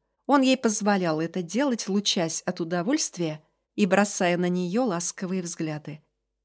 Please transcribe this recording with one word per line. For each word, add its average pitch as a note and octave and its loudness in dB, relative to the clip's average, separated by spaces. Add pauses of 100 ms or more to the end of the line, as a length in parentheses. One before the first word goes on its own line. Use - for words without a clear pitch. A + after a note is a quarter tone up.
(280)
Он A#3+ 4
ей C4 4
позволял G3 2
это E3 -4
делать, A#3 -2
лучась F#3+ -2
от - -6
удовольствия F3 -2 (340)
и G#3 2
бросая F#3 2
на F3+ 2
нее F3+ 0
ласковые F#3 -2
взгляды. D3+ -8 (420)